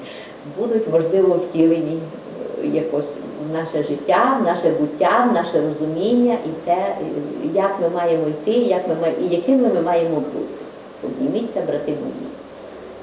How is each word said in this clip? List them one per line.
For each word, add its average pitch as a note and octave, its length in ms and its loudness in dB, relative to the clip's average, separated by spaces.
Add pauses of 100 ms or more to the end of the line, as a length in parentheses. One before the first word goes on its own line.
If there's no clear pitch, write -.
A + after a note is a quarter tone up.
(580)
будуть, A3 340 0
можливо, F3 440 4
втілені, E3 640 2 (640)
е, - 40 -2
якось D3 440 0 (380)
в D#3+ 40 -4
наше D#3+ 360 -2
життя, A#3+ 520 2
в - 20 2
наше F#3 260 2
буття, A3+ 640 2
в - 20 2
наше E3+ 280 2
розуміння, F#3 840 2
і D#3+ 40 -4 (160)
те, E3+ 60 0
е, D3 240 2 (580)
як G3 280 2
ми E3 80 2
маємо E3 380 2
йти, D3+ 240 -2
як F#3+ 360 2
ми D#3+ 140 0
має-, D#3+ 200 2
і F3 140 2
якими A#3+ 380 4
ми E3+ 80 2
маємо E3 340 2
бути. - 380 -4 (480)
Підніміться, F#3+ 600 -2
брати - 300 -2
мої. - 380 -6 (720)